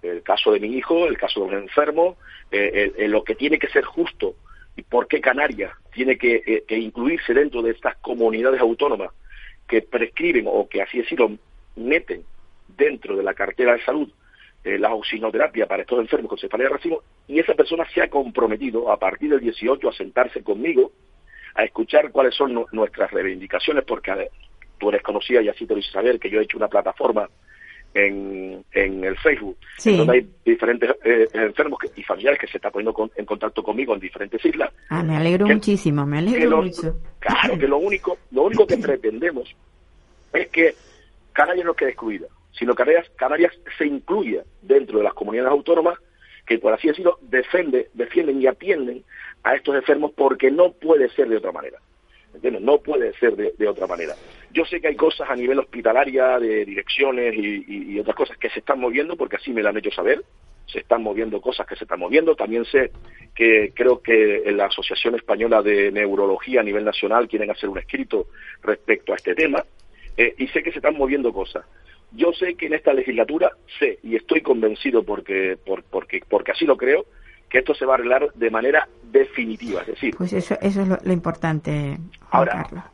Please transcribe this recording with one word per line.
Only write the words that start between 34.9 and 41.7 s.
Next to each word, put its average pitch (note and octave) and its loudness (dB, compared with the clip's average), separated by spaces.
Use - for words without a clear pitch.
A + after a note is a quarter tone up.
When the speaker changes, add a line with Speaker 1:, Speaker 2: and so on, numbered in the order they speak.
Speaker 2:
Ah, E3 -2
me D#3+ -2
alegro F3 2
Speaker 1:
Que, G#3 6
Speaker 2:
muchísimo, E3+ 0
me D3 -2
Speaker 1:
que F#3 0
Speaker 2:
alegro B3 2
Speaker 1:
lo, D#3+ 4
Speaker 2:
mucho. E3+ -4
Speaker 1:
claro, - 0
que C#3 0
lo C#3 0
único, F#3 -4
lo B2+ 0
único G#3 4
que E3+ 0
Speaker 2:
<clears throat> - -2
Speaker 1:
pretendemos C3 -4
es E3+ -2
que E3 2
Canarias E3+ 2
no E3 0